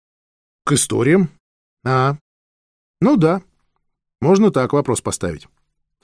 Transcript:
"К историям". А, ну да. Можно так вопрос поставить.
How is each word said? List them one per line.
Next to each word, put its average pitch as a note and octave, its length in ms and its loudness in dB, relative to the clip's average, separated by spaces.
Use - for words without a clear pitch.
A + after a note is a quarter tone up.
"К - 60 -2
историям". D3 580 0
А, C3 360 -2
ну B3+ 160 2
да. F3 240 0
Можно G3 300 4
так C3 240 -2
вопрос C3 260 -2
поставить. E2+ 480 -8